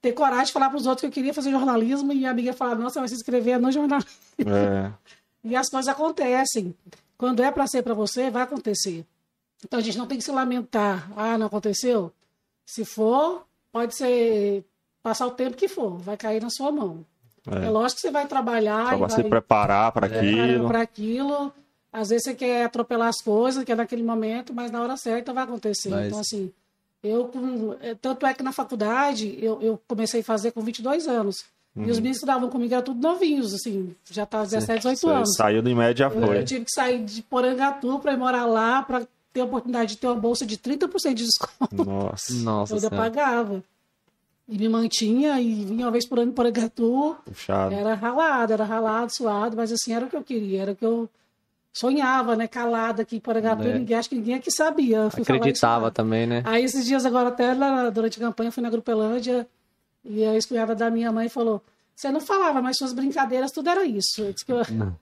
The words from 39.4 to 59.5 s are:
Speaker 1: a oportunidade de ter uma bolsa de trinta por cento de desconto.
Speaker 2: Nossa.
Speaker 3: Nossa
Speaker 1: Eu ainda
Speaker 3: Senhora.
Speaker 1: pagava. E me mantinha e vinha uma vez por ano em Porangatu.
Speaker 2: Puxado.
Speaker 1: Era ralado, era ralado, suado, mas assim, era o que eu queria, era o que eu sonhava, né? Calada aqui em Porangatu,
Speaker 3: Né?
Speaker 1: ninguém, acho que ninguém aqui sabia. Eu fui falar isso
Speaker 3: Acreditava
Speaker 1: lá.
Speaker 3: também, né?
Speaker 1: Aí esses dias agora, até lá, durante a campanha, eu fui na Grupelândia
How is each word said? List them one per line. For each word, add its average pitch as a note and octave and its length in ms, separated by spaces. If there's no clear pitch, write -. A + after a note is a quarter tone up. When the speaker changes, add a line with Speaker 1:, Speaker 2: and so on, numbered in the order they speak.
Speaker 1:
a B3+ 40
oportunidade A#3+ 480
de - 60
ter B3+ 100
uma A#3+ 80
bolsa A#3 280
de G#3+ 140
trinta D4 300
por F4+ 120
cento C4 180
de A#3 80
desconto. - 580
Speaker 2:
Nossa. G2 500
Speaker 3:
Nossa A2 380
Speaker 1:
Eu G#3 60
ainda G#3 100
Speaker 3:
Senhora. G#3+ 220
Speaker 1:
pagava. A#3 520
E G#3+ 100
me A3 100
mantinha A#3 720
e A3 240
vinha A3 220
uma A#3 60
vez A#3+ 160
por B3+ 100
ano A#3+ 140
em - 20
Porangatu. B3 880
Speaker 2:
Puxado. - 480
Speaker 1:
Era G3+ 220
ralado, A#3+ 580
era G#3+ 120
ralado, A3 500
suado, A3 420
mas A3+ 140
assim, A3+ 240
era A#3 100
o C4 60
que E4+ 60
eu C#4+ 80
queria, G3+ 380
era G3 100
o F#3+ 40
que - 80
eu A#3 240
sonhava, B3+ 640
né? A3 140
Calada A#3 540
aqui A3+ 140
em G#3+ 40
Porangatu, A3 420
Speaker 3:
Né? A#3+ 160
Speaker 1:
ninguém, A3+ 180
acho A#3 120
que C4+ 80
ninguém A#3 180
aqui C4 160
sabia. D4+ 480
Eu G#3+ 140
fui A#3+ 120
falar C3 120
isso - 80
Speaker 3:
Acreditava A#2 400
Speaker 1:
lá. A2 80
Speaker 3:
também, A2 340
né? A#2+ 180
Speaker 1:
Aí A3+ 200
esses C4 200
dias C4 220
agora, B3 220
até B3 260
lá, C4 360
durante A3 300
a A#3 60
campanha, A3+ 220
eu A3+ 40
fui B3 100
na A#3 80
Grupelândia A#3 760